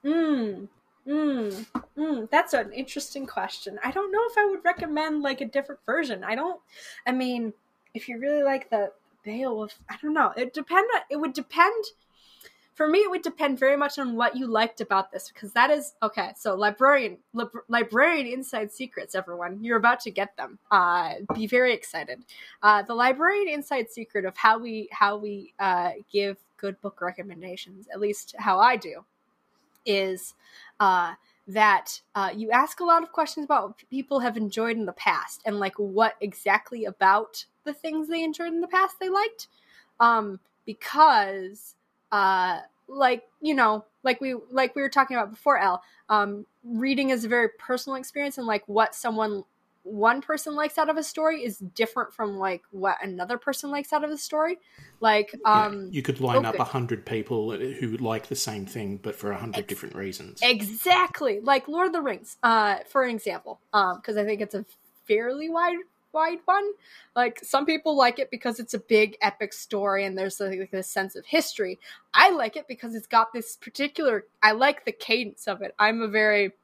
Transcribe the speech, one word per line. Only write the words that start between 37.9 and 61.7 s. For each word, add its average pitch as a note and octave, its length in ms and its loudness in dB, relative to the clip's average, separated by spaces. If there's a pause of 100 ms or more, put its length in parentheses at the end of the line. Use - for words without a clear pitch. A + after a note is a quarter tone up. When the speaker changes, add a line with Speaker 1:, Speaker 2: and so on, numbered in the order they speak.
Speaker 1:
they E4 160 -2
enjoyed E4 300 -6
in E4+ 80 -2
the F4+ 60 -4
past F#4 320 0
they F#4+ 100 -4
liked. G#4+ 380 -2 (520)
Um, A3 400 2 (260)
because, G#3 1080 2 (380)
uh, F#3 480 2 (260)
like, B3 360 2 (180)
you D4+ 140 0
know, G#3+ 300 2 (180)
like B3+ 180 0
we, C4 140 -4 (160)
like B3+ 240 0
we C#4+ 60 -4
were C4+ 80 0
talking C4+ 280 2
about G#3 140 -2
before, C4+ 280 2
Elle, F#3 240 0 (260)
um, G#3 360 0 (180)
reading C4 460 0
is A#3 160 0
a A3 40 -4
very A#3 200 4 (100)
personal C4 380 -6
experience, C#4+ 400 -8
and, A#3+ 100 -6
like, G#3 200 -2
what G#3+ 280 2
someone, G#3+ 480 -4 (400)
one A3 380 2
person D4+ 340 -6
likes D4+ 220 -2
out D#4 120 2
of D#4 80 0
a D#4 60 -4
story D#4 400 -2
is A3 160 -6
different A3+ 540 -4
from, G3+ 240 -6
like, F#3+ 340 -4
what F#3+ 320 0
another F#3+ 340 -6
person C#4 340 -6
likes C#4+ 200 -6
out D4+ 140 0
of D4 40 -6
the D4+ 80 -6
story. D#4 420 -2 (420)
Like, G#3+ 320 2
Speaker 2:
Yeah, - 120 -18
Speaker 1:
um, G#3 440 4
Speaker 2:
you D#3 120 -4
could B2+ 180 -2
line B2+ 260 4
up A2+ 100 -2
Speaker 1:
okay. A2 40 -2
Speaker 2:
a A#2+ 40 2
hundred A#2 420 -4
people A2 460 -2
who B2 460 -6
like A2+ 300 -4
the C3+ 80 -6
same G#2+ 300 -6
thing, G2+ 320 -8
but G#2 180 -8
for G#2 160 -6
a F#2+ 60 -6
hundred G#2+ 220 -8
Speaker 1:
Ex- G2 80 -10
Speaker 2:
different - 280 -10
reasons. - 460 -10
Speaker 1:
Exactly. B3 960 0
Like C4 280 4
Lord F4 200 0